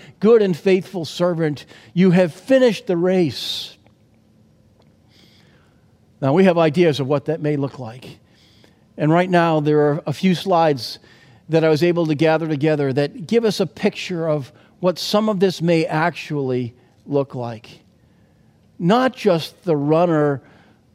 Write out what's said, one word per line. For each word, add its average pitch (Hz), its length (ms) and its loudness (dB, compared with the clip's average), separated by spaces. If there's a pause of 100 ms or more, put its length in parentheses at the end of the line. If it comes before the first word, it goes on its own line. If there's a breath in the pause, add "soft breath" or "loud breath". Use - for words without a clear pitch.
(200 loud breath)
good 220 220 6
and 190 160 0
faithful 190 480 -2
servant. 160 600 -4 (280 loud breath)
You 180 180 4
have 175 220 2
finished 254 520 2
the 180 120 -2
race." 180 800 -2 (2500 soft breath)
Now, 135 120 0
we 185 100 4
have 175 140 4
ideas 160 420 2
of 135 80 -4
what 143 180 -2
that 156 140 -4
may 151 160 -2
look 139 240 -6
like. 123 400 -18 (760 soft breath)
And 147 120 0
right 175 200 2
now, 165 320 2
there 151 180 2
are 147 260 0
a 156 60 -4
few 185 240 0
slides 160 640 0 (480 soft breath)
that 156 160 0
I 160 60 2
was 151 120 2
able 170 260 0
to 156 80 0
gather 156 340 0
together 147 420 -2
that 147 340 -4
give 226 200 0
us 208 160 -2
a 190 40 0
picture 175 640 -6
of 151 240 -4 (280 soft breath)
what 175 200 -2
some 214 300 0
of 196 100 -2
this 185 220 0
may 165 240 2
actually 139 880 -4 (300 soft breath)
look 139 280 -4
like. 120 500 -14 (920 soft breath)
Not 240 380 0
just - 480 -2
the 156 140 0
runner 151 640 0 (540 soft breath)